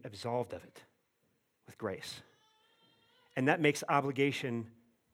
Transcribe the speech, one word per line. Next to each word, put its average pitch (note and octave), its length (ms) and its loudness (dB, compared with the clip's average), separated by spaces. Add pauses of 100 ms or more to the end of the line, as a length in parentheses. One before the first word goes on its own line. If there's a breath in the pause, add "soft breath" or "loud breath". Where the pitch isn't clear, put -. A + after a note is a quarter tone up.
absolved A#2+ 480 -4
of F2 120 -12
it - 180 -20 (840)
with - 120 -20
grace. - 440 -8 (1160 soft breath)
And C3 120 2
that E3 120 4
makes D3 280 2
obligation C3+ 800 2 (460)